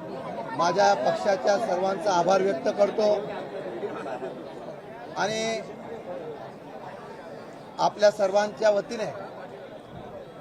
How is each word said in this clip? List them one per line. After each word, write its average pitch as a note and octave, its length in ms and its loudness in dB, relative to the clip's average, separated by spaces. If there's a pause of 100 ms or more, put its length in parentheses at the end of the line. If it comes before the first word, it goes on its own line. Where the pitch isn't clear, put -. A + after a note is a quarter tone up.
(580)
माझ्या F#3 380 6
पक्षाच्या G3 640 2
सर्वांचा F#3+ 540 2
आभार F3+ 280 6
व्यक्त G3 260 2 (100)
करतो G#3 300 4 (2000)
आणि A3 440 -2 (2250)
आपल्या G3+ 320 6
सर्वांच्या G#3 600 4
वतीने G#3 340 0 (1400)